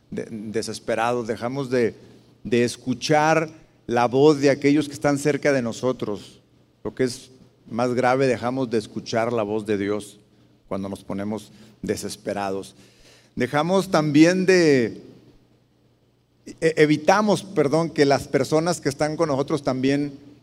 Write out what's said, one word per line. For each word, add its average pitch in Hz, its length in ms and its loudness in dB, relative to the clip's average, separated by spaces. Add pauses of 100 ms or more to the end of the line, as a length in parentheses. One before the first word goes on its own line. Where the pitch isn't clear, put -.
(120)
de-, - 180 -8
desesperados, 110 960 -4
dejamos 120 440 -6
de, 120 260 0 (480)
de 120 180 2
escuchar 151 880 0 (380)
la 120 180 2
voz 139 320 6
de 139 120 4
aquellos 143 360 2
que - 80 -12
están 143 240 0
cerca 143 340 0
de 135 80 2
nosotros. 117 800 -6 (440)
Lo 107 100 -10
que - 80 -2
es - 280 -6 (380)
más 123 260 -2
grave, 127 340 2
dejamos 123 420 -4
de 117 80 0
escuchar 113 540 -4
la 113 100 -2
voz 107 240 -4
de 107 100 -2
Dios 101 440 -6 (480)
cuando 98 200 -6
nos 98 140 -12
ponemos 101 480 -8 (320)
desesperados. 98 960 -6 (580)
Dejamos 165 560 0
también 165 560 4
de, 143 560 4 (1400)
e-, 160 300 -2
evitamos, 160 640 4
perdón, 151 480 0
que 151 140 4
las 139 240 2
personas 156 520 0
que - 80 -2
están 151 280 -4
con 160 120 0
nosotros 143 360 -2
también, 139 520 -2 (260)